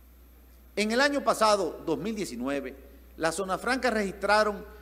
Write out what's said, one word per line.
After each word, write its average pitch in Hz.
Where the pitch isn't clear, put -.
En 214
el 233
año 285
pasado, 208
dos 156
mil 202
diecinueve, 131
las 160
zonas 190
francas 247
registraron 208